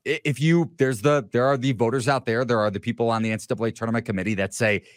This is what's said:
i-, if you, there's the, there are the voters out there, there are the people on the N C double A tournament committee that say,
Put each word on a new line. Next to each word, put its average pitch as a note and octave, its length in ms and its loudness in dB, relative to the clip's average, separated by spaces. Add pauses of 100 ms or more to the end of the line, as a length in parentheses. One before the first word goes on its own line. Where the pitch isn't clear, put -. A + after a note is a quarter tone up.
i-, D3+ 180 -2
if C#3 160 -2
you, E3 360 2
there's C3 260 0
the, C#3+ 300 2
there B2 140 2
are C#3 100 2
the C3 160 0
voters A#2 340 0
out C3+ 180 0
there, A#2+ 200 0
there A2+ 160 0
are G#2+ 100 2
the G2 80 -4
people A#2 320 -2
on A2+ 120 0
the A2 100 -2
N G#2+ 80 -4
C - 80 -16
double A2+ 160 -2
A A2 80 -2
tournament A2+ 340 -4
committee G2+ 280 -2
that G2 200 -4
say, G#2 300 0 (120)